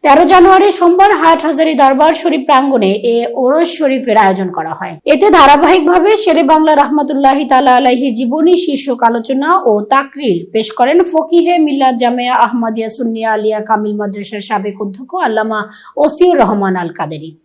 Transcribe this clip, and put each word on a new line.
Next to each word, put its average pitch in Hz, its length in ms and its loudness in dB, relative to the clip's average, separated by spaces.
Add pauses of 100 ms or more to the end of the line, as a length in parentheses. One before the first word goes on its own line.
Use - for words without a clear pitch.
তেরো 302 280 4
জানুয়ারি 381 360 6 (120)
সোমবার 359 300 4 (100)
হাটহাজারী 320 520 0 (100)
দরবার 277 300 4 (100)
শরীফ 302 260 -2
প্রাঙ্গণে 262 420 2 (240)
এ - 20 0 (260)
ওরস 311 260 0 (100)
শরীফের 262 460 -2
আয়োজন 190 320 -2
করা 160 220 -8
হয়। - 160 -12 (180)
এতে 311 140 2 (100)
ধারাবাহিকভাবে 320 760 4 (120)
শেরে 330 200 0 (100)
বাংলা 311 220 2
রহমাতুল্লাহি 277 760 0
তাআলা 262 300 2
আলাইহি 262 280 0 (100)
জীবনী 302 360 0 (100)
শীর্ষক 277 440 -4
আলোচনা 262 400 -4 (220)
ও - 20 2 (200)
তাকরির 269 460 -2 (140)
পেশ 220 160 -2 (100)
করেন 277 200 2 (120)
ফকিহে 339 440 0 (120)
মিল্লাত 269 360 0
জামিয়া 247 320 -2 (120)
আহমদিয়া 220 500 -6
সুন্নিয়া 226 400 -6
আলিয়া 214 220 -2 (100)
কামিল 214 320 -2
মাদ্রাসার 202 480 -10
সাবেক 196 340 -6
অধ্যক্ষ 202 300 -12 (140)
আল্লামা 214 340 -4 (420)
ওসিউর 311 400 0
রহমান 196 400 -2
আল 165 160 -8
কাদেরী। 156 320 -10 (140)